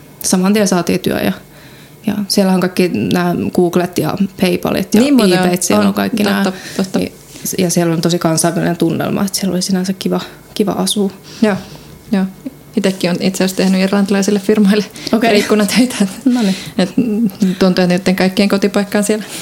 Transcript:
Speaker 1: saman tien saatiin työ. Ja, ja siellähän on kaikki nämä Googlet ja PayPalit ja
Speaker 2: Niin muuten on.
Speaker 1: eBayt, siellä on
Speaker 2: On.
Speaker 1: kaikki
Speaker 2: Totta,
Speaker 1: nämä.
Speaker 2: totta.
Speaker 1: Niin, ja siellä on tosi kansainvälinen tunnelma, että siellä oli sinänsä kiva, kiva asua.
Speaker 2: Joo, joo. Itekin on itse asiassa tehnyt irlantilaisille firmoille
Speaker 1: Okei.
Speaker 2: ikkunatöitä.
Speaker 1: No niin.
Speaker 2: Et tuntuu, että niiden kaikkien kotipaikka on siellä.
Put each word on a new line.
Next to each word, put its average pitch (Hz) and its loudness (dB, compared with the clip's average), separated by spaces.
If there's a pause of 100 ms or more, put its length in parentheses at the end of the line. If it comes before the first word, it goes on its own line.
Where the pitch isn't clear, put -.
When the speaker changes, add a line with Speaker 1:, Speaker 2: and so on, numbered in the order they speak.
(220)
Speaker 1:
saman 190 2
tien 208 2
saatiin 180 0
työ. - -2
Ja, 202 -2 (760)
ja 208 -2 (140)
siellähän 190 2
on 180 0
kaikki 185 0 (220)
nämä 175 0 (200)
Googlet 175 0
ja 151 -2 (260)
PayPalit - -2
ja 208 6
Speaker 2:
Niin 285 4
muuten 196 4
on. 185 2
Speaker 1:
eBayt, 180 0
siellä 208 2
on 202 4
Speaker 2:
On. 196 0
Speaker 1:
kaikki 202 -2
Speaker 2:
Totta, 202 0
Speaker 1:
nämä. 196 0 (240)
Speaker 2:
totta. 190 -2
Speaker 1:
Niin, - -4 (460)
ja 175 0
siellä 170 2
on 165 -2
tosi 170 0
kansainvälinen 170 0
tunnelma, - 0
että 196 -4
siellä 185 -2
oli 180 -2
sinänsä 185 -2
kiva, 180 -2 (340)
kiva 196 0
asua. 196 -2 (320)
Speaker 2:
Joo, 208 4 (560)
joo. 190 2 (520)
Itekin 190 0
on 180 -2
itse 190 -2
asiassa 190 -2
tehnyt 190 2
irlantilaisille 196 2
firmoille 202 2 (280)
Speaker 1:
Okei. 226 2
Speaker 2:
ikkunatöitä. 214 2 (300)
Speaker 1:
No 247 2
niin. 185 2 (220)
Speaker 2:
Et 185 0 (680)
tuntuu, 185 4
että - 2
niiden 180 0
kaikkien 190 2
kotipaikka 196 0
on 208 0
siellä. 214 -2 (180)